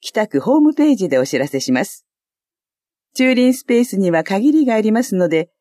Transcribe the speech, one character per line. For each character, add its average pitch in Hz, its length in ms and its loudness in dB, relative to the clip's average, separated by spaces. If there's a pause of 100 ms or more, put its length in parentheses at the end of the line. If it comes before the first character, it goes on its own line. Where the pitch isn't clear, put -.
北 214 260 -6
区 139 120 -2
ホ 262 180 0
ー - 20 4
ム 302 140 4
ペ 294 200 2
ー - 20 2
ジ 190 140 -4
で 131 100 2
お 127 60 0
知 - 120 -4
ら 135 100 -2
せ 135 120 -4
し 131 120 -4
ま 127 140 0
す。 - 200 -20 (1080)
駐 254 200 0
輪 247 180 2
ス - 120 -8
ペ 240 160 2
ー 247 40 0
ス 196 120 -8
に 190 120 0
は 165 140 0
限 208 280 0
り 302 140 2
が 247 80 0
あ 220 80 0
り 214 100 0
ま 226 120 0
す 240 120 -4
の 180 140 0
で 160 320 -2